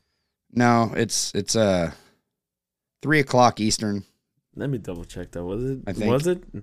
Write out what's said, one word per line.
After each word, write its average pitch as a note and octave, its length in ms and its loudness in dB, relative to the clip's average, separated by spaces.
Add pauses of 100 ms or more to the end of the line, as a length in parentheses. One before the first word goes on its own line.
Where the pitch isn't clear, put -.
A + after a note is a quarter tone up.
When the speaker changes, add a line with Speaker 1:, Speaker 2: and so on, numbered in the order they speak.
(540)
Speaker 1:
No, A#2 420 4
it's, - 400 -2
it's, G2+ 200 -2
uh, F#2 360 2 (1120)
three D3+ 180 2
o'clock B2 400 4
Eastern. G#2 460 -2 (500)
Speaker 2:
Let C3+ 140 -6
me C3 80 -4
double F2+ 260 -10
check F2+ 280 -14
that. F2 120 -10
Was G2+ 220 -6
it? C3+ 200 -6
Speaker 1:
I G2 80 -8
think. G#2+ 180 -2
Speaker 2:
Was D3 160 0
it? F3+ 160 -2 (200)